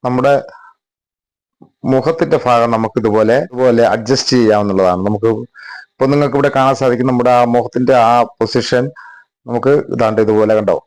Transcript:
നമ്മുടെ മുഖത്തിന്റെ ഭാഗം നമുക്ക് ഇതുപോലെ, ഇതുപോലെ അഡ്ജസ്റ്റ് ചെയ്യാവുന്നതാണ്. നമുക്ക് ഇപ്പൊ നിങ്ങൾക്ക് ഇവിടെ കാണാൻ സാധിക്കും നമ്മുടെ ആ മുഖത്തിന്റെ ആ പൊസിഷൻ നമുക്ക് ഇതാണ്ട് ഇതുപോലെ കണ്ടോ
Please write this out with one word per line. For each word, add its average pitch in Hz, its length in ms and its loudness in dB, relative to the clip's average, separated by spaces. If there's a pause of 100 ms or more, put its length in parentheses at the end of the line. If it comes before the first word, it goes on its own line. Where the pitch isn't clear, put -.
നമ്മുടെ 127 260 0 (1600)
മുഖത്തിന്റെ 139 540 -2
ഭാഗം 117 280 2
നമുക്ക് 113 280 -2
ഇതുപോലെ, 110 340 2 (140)
ഇതുപോലെ 123 420 2
അഡ്ജസ്റ്റ് 113 460 -2
ചെയ്യാവുന്നതാണ്. 101 680 2
നമുക്ക് 107 220 -2 (640)
ഇപ്പൊ - 200 -4
നിങ്ങൾക്ക് 143 260 0
ഇവിടെ 139 200 2
കാണാൻ 131 240 2
സാധിക്കും 123 300 0
നമ്മുടെ 123 260 2
ആ - 20 4 (140)
മുഖത്തിന്റെ 123 400 0 (160)
ആ - 20 4 (260)
പൊസിഷൻ 123 460 -2 (640)
നമുക്ക് 120 240 0 (220)
ഇതാണ്ട് 110 320 0
ഇതുപോലെ 107 340 2
കണ്ടോ 92 260 -2